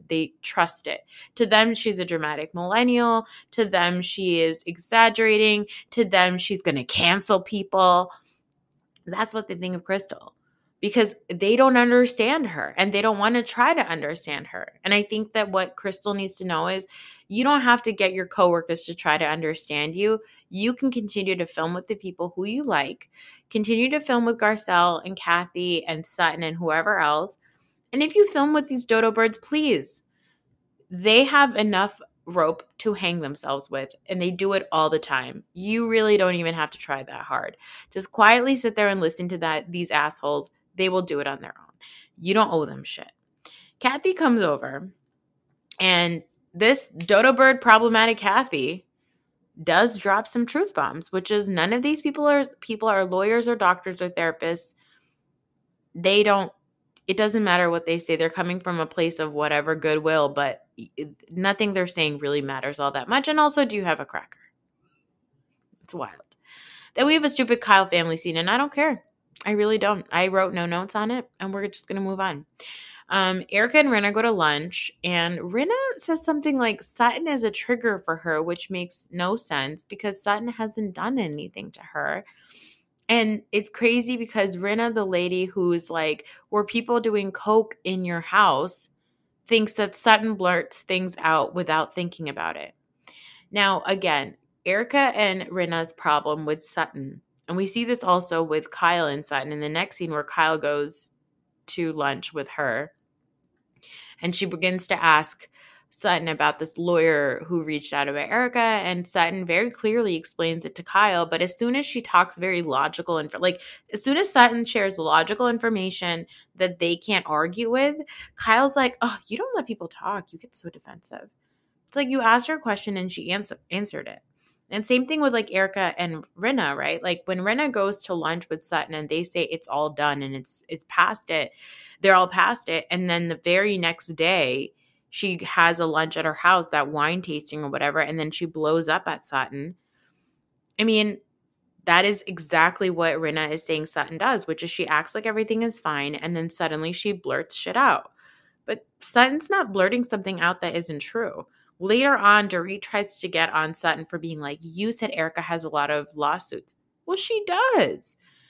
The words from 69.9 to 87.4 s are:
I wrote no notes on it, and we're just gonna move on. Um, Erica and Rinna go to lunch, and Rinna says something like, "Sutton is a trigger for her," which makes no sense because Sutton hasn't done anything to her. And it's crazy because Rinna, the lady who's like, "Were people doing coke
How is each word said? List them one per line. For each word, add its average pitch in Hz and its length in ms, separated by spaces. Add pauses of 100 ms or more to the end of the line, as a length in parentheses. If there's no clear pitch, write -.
I 180 160
wrote 190 260
no 170 120
notes 180 300
on 214 160
it, 247 180 (120)
and 190 120
we're 196 140
just - 200
gonna 196 120
move 190 220
on. 156 240 (600)
Um, 185 440
Erica 226 260
and 285 120
Rinna 208 220
go 220 120
to 233 80
lunch, 160 600 (120)
and 175 340
Rinna 214 320 (280)
says 320 260
something 294 340
like, 226 240
"Sutton 247 460
is 269 160
a 214 80
trigger 233 480
for 165 160
her," 160 260
which 175 300
makes 180 400
no 180 240
sense 147 520
because 202 360
Sutton 214 240
hasn't 220 480
done 233 240
anything 160 520
to - 100
her. 151 440 (800)
And 220 440
it's 208 180
crazy 240 480
because 208 380
Rinna, 214 360
the 220 140
lady 180 400
who's 175 460
like, 156 340 (240)
"Were 208 140
people 233 360
doing 208 320
coke 214 520